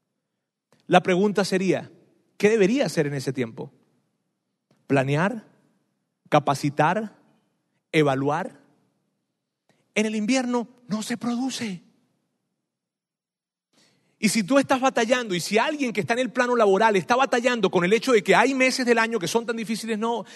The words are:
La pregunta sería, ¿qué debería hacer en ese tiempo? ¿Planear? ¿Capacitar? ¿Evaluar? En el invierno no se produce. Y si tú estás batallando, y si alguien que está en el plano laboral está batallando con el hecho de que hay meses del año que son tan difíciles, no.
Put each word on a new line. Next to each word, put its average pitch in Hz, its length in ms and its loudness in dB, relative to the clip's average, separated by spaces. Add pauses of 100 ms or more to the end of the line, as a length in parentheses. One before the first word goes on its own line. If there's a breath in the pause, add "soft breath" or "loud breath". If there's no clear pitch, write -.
(880)
La 175 160 4
pregunta 190 400 0
sería, 175 480 -2 (440)
¿qué 202 120 2
debería 220 380 2
hacer 151 200 -2
en 143 80 -6
ese 135 180 -6
tiempo? 120 400 -10 (1160)
¿Planear? 147 580 -2 (840)
¿Capacitar? 151 880 0 (760)
¿Evaluar? 147 680 0 (1300)
En 214 100 4
el 220 120 2
invierno 247 520 0 (200)
no 208 140 -4
se 233 140 -6
produce. 233 680 -6 (2250)
Y 214 100 0
si 226 140 0
tú 254 160 2
estás 269 220 0
batallando, 247 540 0
y 175 60 -4
si 208 180 -2
alguien 277 340 -2
que 202 80 -4
está 190 140 -4
en 240 40 0
el 254 120 -4
plano 247 260 -2
laboral 214 400 4
está 190 200 2
batallando 240 540 0
con 175 140 2
el 185 80 2
hecho 233 200 2
de 214 100 4
que 185 120 4
hay 240 200 4
meses 254 300 0
del 233 140 2
año 226 200 0
que 175 100 -4
son 233 180 -2
tan 233 100 -6
difíciles, 220 420 -6
no. 226 260 -4 (120)